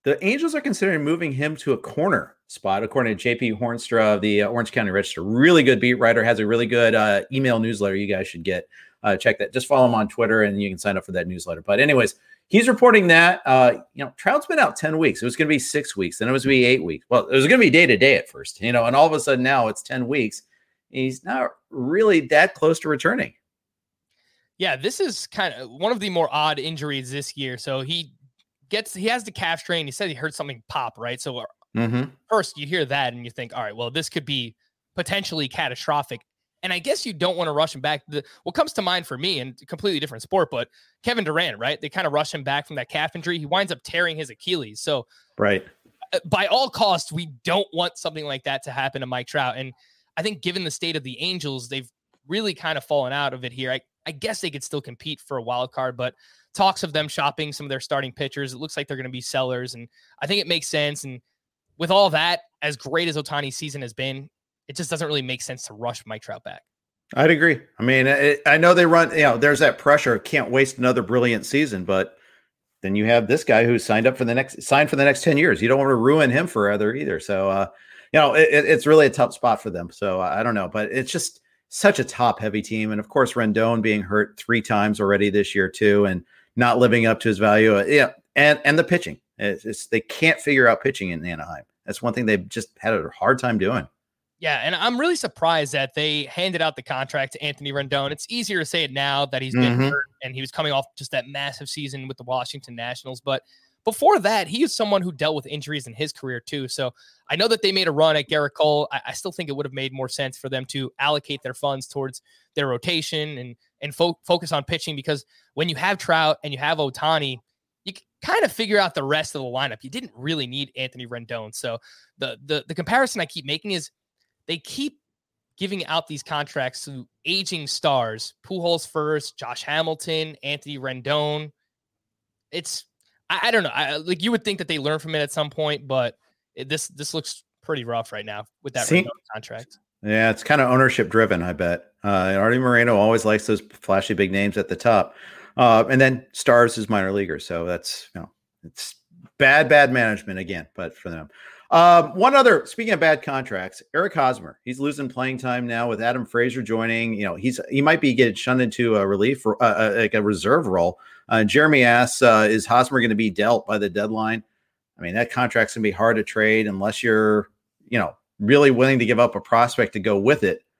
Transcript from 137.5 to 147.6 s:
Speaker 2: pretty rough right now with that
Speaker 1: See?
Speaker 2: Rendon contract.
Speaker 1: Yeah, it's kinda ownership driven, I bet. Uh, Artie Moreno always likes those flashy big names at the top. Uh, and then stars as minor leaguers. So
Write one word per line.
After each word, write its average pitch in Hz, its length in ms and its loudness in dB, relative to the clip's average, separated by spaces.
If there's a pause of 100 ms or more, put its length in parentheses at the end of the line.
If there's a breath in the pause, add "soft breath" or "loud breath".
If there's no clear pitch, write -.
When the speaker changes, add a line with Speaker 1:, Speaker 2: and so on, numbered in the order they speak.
Speaker 2:
pretty 139 240 -8
rough 117 260 -6
right 107 140 -12
now 107 200 -12 (180)
with 139 100 -12
that 120 140 -4
Speaker 1:
See? 175 160 2
Speaker 2:
Rendon 120 60 -8 (220)
contract. 113 460 -16 (260)
Speaker 1:
Yeah, 110 280 2
it's 107 120 -6
kinda 143 240 2
ownership 127 420 2
driven, 98 340 2
I 90 100 -4
bet. 87 320 -2 (180)
Uh, 95 340 2
Artie 113 200 2
Moreno 120 400 4
always 110 280 4
likes 107 200 2
those 107 160 0
flashy - 520 -2
big 95 180 0
names 101 260 0
at 101 100 -2
the - 80 -6
top. 110 400 2 (420 loud breath)
Uh, 117 320 6
and 131 100 4
then 131 320 4
stars 120 460 4
as 107 100 -6
minor 98 240 0
leaguers. 92 340 -4
So 85 200 -6